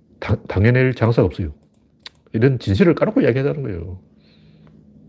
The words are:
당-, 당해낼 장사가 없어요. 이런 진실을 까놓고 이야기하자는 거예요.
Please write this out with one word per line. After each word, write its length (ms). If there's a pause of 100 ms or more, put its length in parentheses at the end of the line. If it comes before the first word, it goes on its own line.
(200)
당-, 280
당해낼 460
장사가 320
없어요. 260 (800)
이런 260
진실을 360
까놓고 280
이야기하자는 400
거예요. 380 (1080)